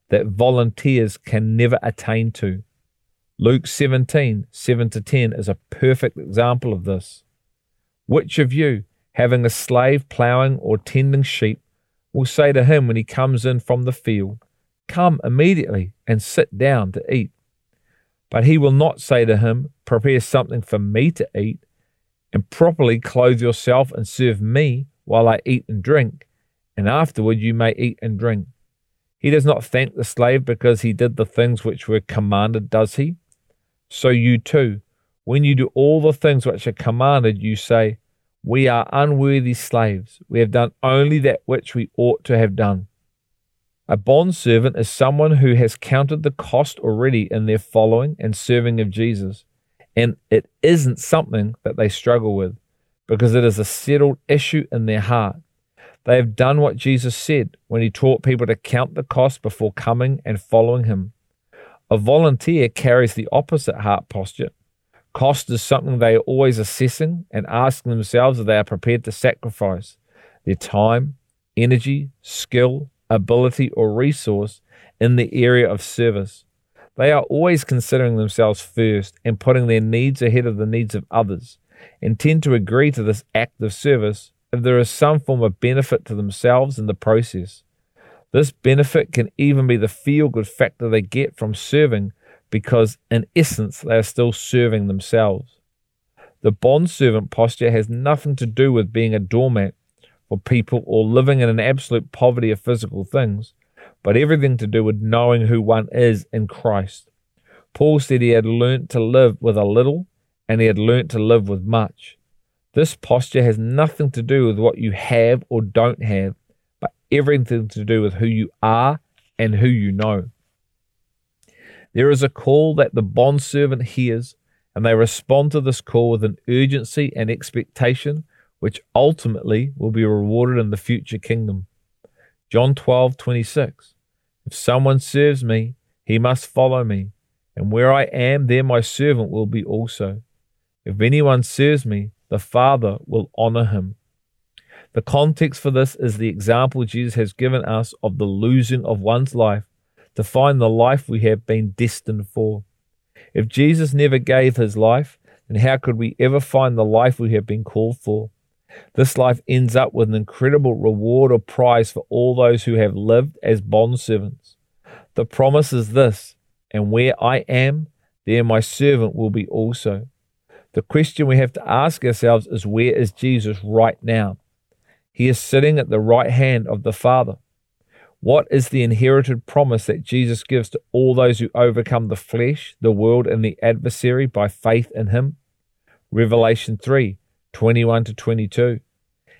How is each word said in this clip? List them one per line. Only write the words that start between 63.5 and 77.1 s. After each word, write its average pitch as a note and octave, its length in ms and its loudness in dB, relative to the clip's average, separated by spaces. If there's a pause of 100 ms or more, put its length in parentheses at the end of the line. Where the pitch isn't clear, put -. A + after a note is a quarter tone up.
heart G2+ 300 -2
posture. - 420 -8 (640)
Cost C3+ 380 0
is A#2+ 100 -2
something C3 380 -2
they A2+ 160 4
are A2+ 60 4
always C3 400 0
assessing D#3 720 -4
and G#2+ 160 -6
asking B2 420 -2
themselves A#2+ 480 2
if G#2+ 80 -6
they G#2+ 100 4
are G#2+ 60 2
prepared A2+ 400 -4
to - 80 -10
sacrifice G#2 880 -4 (460)
their F#2+ 100 -2
time, A#2 640 0 (400)
energy, C3 540 0 (120)
skill, B2+ 640 -2 (220)
ability, A#2+ 600 0
or G#2+ 220 0
resource G#2+ 680 -4 (400)
in A#2+ 160 4
the A#2+ 180 -2
area B2 340 4
of G2 140 -4
service. G#2 640 -4 (520)
They C3+ 140 2